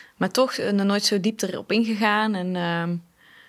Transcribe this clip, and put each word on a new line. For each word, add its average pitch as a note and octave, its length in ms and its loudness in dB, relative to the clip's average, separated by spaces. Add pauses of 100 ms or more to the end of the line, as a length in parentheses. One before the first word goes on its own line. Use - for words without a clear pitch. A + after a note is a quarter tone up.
(180)
maar F#3+ 140 -2
toch, B3+ 220 2
eh, - 180 -2
nog G3 140 2
nooit G3+ 180 2
zo G#3 160 2
diep A3 220 -2
erop - 300 -4
ingegaan. G#3+ 640 2
En, F3+ 200 -2
ehm, E3+ 400 -2 (540)